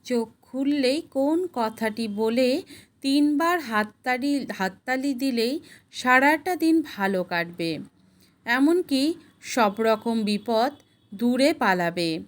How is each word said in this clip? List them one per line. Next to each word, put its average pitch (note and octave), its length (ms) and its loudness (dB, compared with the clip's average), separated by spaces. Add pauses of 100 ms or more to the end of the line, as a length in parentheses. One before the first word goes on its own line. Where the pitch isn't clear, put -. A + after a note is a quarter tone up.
চোখ A#3 260 -4 (120)
খুললেই C#4 600 -2
কোন D#4+ 520 -2
কথাটি A3 540 -4
বলে A#3 560 0 (380)
তিনবার D4 580 2
হাততালি, B3 960 -2
হাততালি B3+ 600 -4
দিলেই B3 460 -2 (320)
সারাটা C#4+ 640 2
দিন D#4+ 260 4
ভালো G3 420 -2
কাটবে, E3+ 560 -4 (640)
এমনকি C#4 680 2 (280)
সব G#3+ 380 0
রকম A3 440 0
বিপদ A3 480 0 (440)
দূরে B3 380 2
পালাবে? F3 760 0